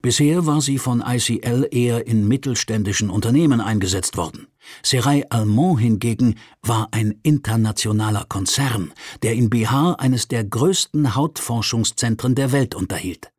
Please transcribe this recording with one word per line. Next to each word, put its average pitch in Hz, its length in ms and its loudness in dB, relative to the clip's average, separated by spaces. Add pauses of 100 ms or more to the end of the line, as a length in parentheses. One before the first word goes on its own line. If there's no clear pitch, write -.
Bisher 151 460 2
war 147 120 2
sie 139 200 0
von 120 260 0
I 123 140 0
C 113 200 -2
L 123 320 0
eher 120 360 0
in 107 200 2
mittelständischen 110 840 -2
Unternehmen 120 500 2
eingesetzt 98 560 -2
worden. 80 300 -6 (340)
Serai 143 480 0
Almond 117 500 2
hingegen 113 600 0 (240)
war 110 280 -2
ein 107 300 -2
internationaler 110 1040 0
Konzern, 98 680 -2 (300)
der 113 140 0
in 117 160 2
Bihar 127 480 2
eines 127 280 0
der 117 160 -2
größten 135 720 0
Hautforschungszentren 120 1200 -2
der 135 180 0
Welt 135 220 0
unterhielt. 92 640 -8